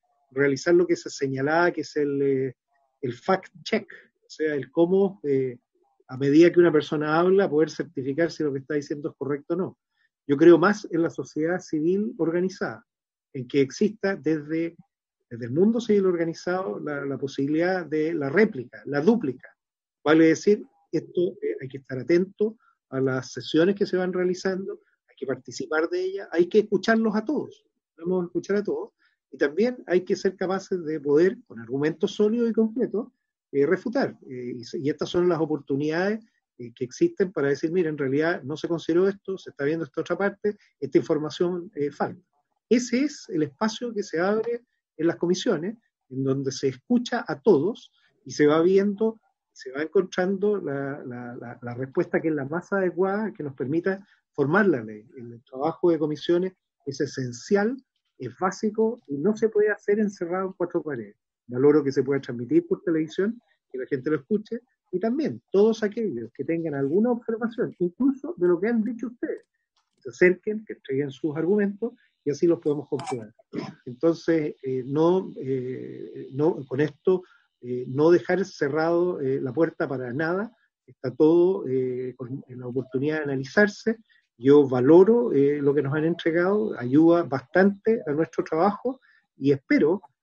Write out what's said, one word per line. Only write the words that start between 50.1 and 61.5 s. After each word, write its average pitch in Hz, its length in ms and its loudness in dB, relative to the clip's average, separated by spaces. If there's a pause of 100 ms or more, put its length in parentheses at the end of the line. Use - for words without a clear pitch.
la, 139 480 -6
la, 123 300 -12
la, 120 260 -14
la 120 120 -10
respuesta 156 480 -2
que 165 60 -4
es 156 80 0
la 135 100 -4
más 165 280 -6
adecuada, 190 580 -2
que - 120 -12
nos 139 100 -8
permita 170 520 -4 (260)
formar 165 360 2
la 135 160 2
ley. 107 320 -16
El 117 280 -16
trabajo 160 480 -2
de 160 80 0
comisiones 170 540 -2 (320)
es 123 140 -8
esencial, 156 800 -2 (400)
es 120 200 -12
básico 220 680 -2
y 143 100 -6
no 190 180 0
se 220 120 0
puede 208 240 2
hacer 208 280 -2
encerrado 190 480 -4
en 185 60 -10
cuatro 170 300 -4
paredes. 117 320 -10 (320)
Valoro 143 360 4